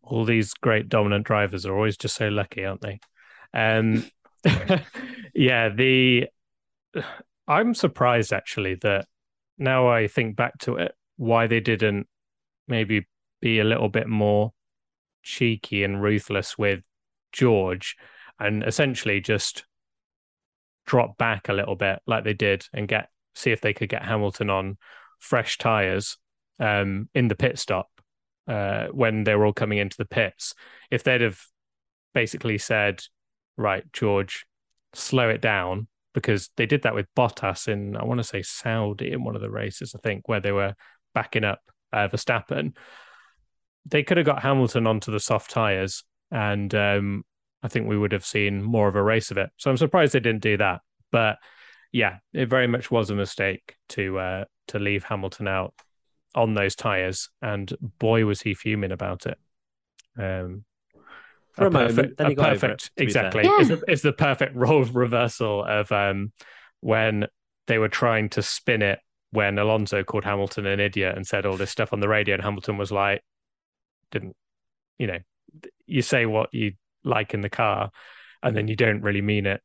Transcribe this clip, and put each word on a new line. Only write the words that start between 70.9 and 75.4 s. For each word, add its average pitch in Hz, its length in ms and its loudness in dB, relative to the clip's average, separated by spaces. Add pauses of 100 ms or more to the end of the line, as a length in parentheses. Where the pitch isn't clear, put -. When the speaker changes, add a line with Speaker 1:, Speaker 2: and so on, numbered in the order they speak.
Speaker 1:
and 95 100 -8
said 101 200 -2
all 95 100 -2
this 95 140 -4
stuff - 220 -4
on 104 80 -4
the 101 80 0
radio, 104 260 2
and 92 100 -4
Hamilton 101 320 -4
was 101 160 -4
like, 101 300 0 (880)
didn't, 95 260 -8 (600)
you 123 80 -4
know, 87 120 -6 (680)